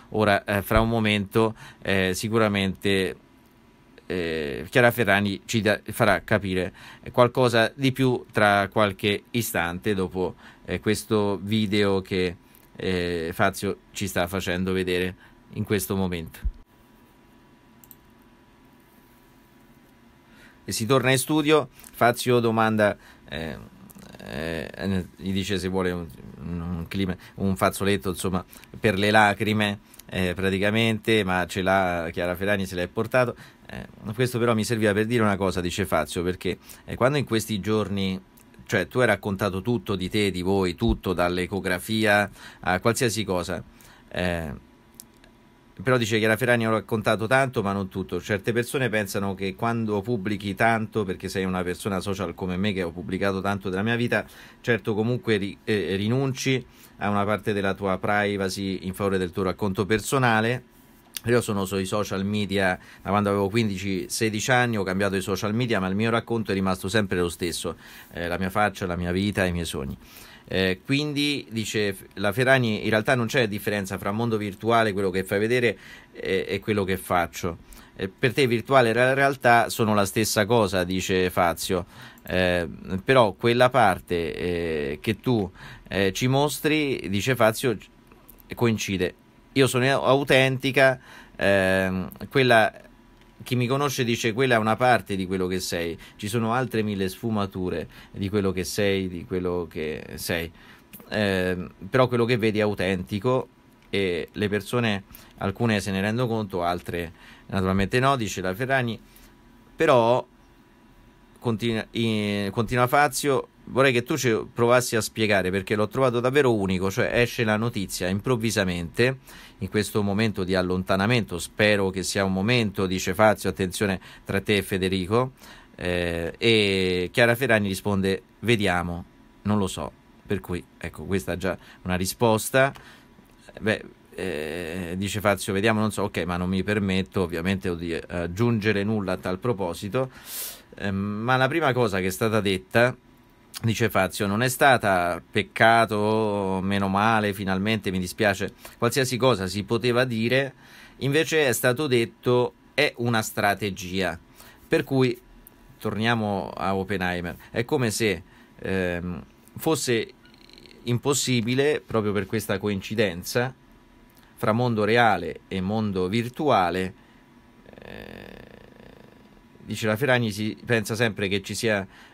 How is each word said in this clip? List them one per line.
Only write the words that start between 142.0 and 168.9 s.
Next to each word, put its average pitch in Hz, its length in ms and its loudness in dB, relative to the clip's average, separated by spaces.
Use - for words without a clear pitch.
che 92 60 0
è 95 40 0
stata 110 300 0
detta, 104 560 2
dice 110 280 2
Fazio, 95 360 0
"non 104 160 0
è 131 60 2
stata 98 800 4
peccato, 107 1300 2
meno 98 260 0
male, 104 460 2
finalmente, 98 560 -2
mi 92 80 -2
dispiace, 95 560 -2
qualsiasi 127 400 0
cosa 104 280 2
si 95 180 -4
poteva 120 400 0
dire, 123 500 0
invece 156 480 2
è 123 60 2
stato 127 340 0
detto, 123 680 0
è 147 240 2
una 120 240 0
strategia". 95 1000 -2
Per 160 180 0
cui, 131 360 0
torniamo 104 760 -2
a 95 200 -2
Oppenheimer, 90 640 -4
è 156 160 -4
come 131 240 0
se, 98 320 -2
ehm, 87 640 -4
fosse 131 500 -2
impossibile, 127 1000 0
proprio 107 280 0
per 95 140 -2
questa 104 320 -2
coincidenza, 104 960 -2
fra 107 160 0
mondo 117 320 2
reale 104 600 2
e 92 140 -4
mondo 95 480 -2
virtuale, 98 880 0
eh, 50 640 -18